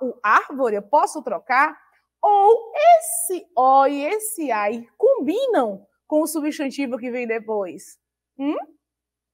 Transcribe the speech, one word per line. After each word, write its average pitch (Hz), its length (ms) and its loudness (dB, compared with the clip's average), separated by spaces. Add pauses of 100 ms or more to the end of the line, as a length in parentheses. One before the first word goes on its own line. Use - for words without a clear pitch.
"o 247 200 -8
árvore"? 254 540 0
Eu 202 60 -4
posso 302 400 0
trocar? 254 560 -2 (440)
Ou 415 500 4 (260)
esse - 560 -6
O 269 320 6
e 285 200 -2
esse 349 440 -6
A 214 120 -2
aí 226 340 -4
combinam 381 920 0 (200)
com 302 160 0
o 330 40 -2
substantivo 285 680 -6
que 240 140 -8
vem 240 160 -8
depois? 214 720 -8 (400)
Hum? 285 180 -6 (760)